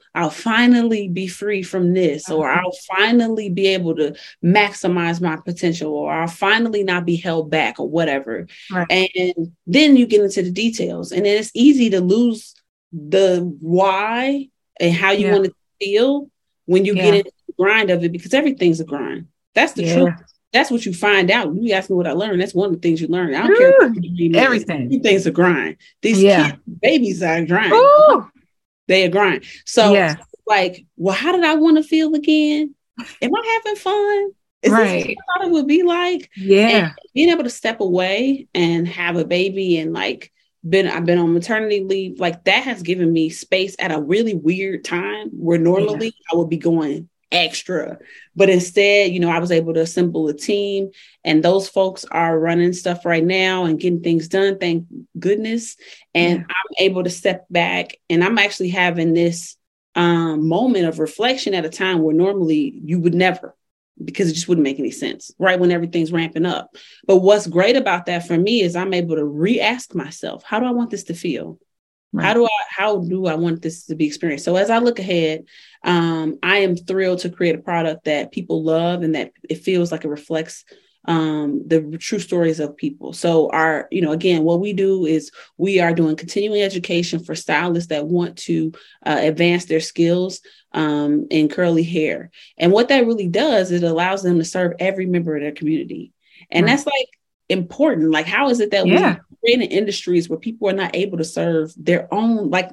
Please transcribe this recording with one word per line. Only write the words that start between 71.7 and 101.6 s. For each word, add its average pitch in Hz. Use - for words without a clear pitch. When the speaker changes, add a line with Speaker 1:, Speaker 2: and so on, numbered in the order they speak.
Speaker 2:
Right. 165
Speaker 1:
How 202
do 233
I, 226
how 202
do 180
I 160
want 165
this -
to 160
be 156
experienced?" 147
So 175
as 202
I 226
look 240
ahead, 170
um, 165
I 196
am 190
thrilled 185
to 180
create 175
a 165
product 165
that 147
people 165
love 170
and 156
that 123
it 160
feels 175
like 160
it 151
reflects, 160
um, 156
the 160
true 208
stories 170
of 147
people. -
So 165
our, 160
you 185
know, 151
again, 170
what 170
we 202
do 190
is 156
we 190
are 170
doing 160
continuing 208
education 175
for 160
stylists 170
that 151
want 175
to, 160
uh, 151
advance 170
their 160
skills, 180
um, 147
in 156
curly 170
hair. 165
And 175
what 233
that 269
really 220
does, 196
it 175
allows 180
them 175
to 160
serve 180
every 190
member 175
of 143
their 147
community. -
And 180
Speaker 2:
Right. 226
Speaker 1:
that's, 285
like, 277
important. 170
Like, 156
how 233
is 240
it 208
that 190
Speaker 2:
Yeah. 240
Speaker 1:
we 240
create 247
industries 180
where 160
people 226
are 185
not 190
able 185
to 165
serve 165